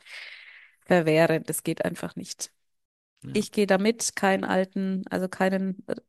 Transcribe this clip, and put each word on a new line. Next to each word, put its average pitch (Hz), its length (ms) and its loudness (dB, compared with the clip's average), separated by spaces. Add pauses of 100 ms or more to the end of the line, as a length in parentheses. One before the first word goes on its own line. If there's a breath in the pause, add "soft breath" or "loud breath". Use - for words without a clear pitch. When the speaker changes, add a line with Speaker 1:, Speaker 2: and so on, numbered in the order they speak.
(880 loud breath)
Speaker 1:
verwehren, 160 600 4
das - 180 -6
geht - 200 -2
einfach - 320 -6
nicht. - 360 -12 (680)
Speaker 2:
Ja. 135 100 -12
Speaker 1:
Ich 208 200 -2
gehe 208 140 2
damit 202 500 2
keinen 190 280 2
alten, 190 680 -2
also 185 180 -2
keinen, 190 560 -2 (240)